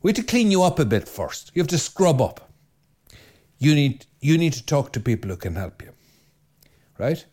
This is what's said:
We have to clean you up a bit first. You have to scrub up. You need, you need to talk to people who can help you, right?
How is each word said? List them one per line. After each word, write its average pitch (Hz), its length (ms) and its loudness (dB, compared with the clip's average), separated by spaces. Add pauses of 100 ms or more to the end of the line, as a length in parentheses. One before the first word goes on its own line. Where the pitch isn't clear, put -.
We 196 80 2
have 208 60 0
to 233 60 -4
clean 226 280 2
you 190 120 4
up 180 160 2
a 156 60 2
bit 107 240 -2
first. - 460 -10
You 180 80 0
have 151 60 -2
to 165 100 0
scrub 160 420 2
up. - 320 -4 (1040)
You 151 160 4
need, 139 320 0 (140)
you 156 180 2
need 160 140 2
to - 120 -10
talk - 280 -2
to 113 80 -6
people 107 300 -2
who 90 60 -8
can 85 200 -8
help 87 260 -10
you, - 100 -20 (1040)
right? 143 360 -4